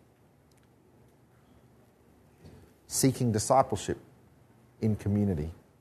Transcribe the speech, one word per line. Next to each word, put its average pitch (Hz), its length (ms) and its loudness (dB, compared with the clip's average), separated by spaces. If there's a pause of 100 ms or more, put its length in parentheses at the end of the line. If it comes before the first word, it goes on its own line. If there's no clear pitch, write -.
(2750)
seeking 127 440 0
discipleship 110 680 2 (800)
in 107 140 2
community, 98 560 -2 (300)